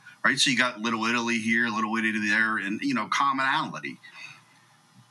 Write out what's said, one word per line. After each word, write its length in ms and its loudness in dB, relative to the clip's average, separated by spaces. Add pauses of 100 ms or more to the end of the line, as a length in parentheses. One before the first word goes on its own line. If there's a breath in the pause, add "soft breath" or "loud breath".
(240 loud breath)
right? 140 2
So 120 4
you 80 2
got 220 0
Little 260 0
Italy 320 0
here, 300 2
Little 280 0
Italy 320 0
there, 300 2
and, 240 -4
you 120 0
know, 120 -2
commonality. 920 -2 (1120 loud breath)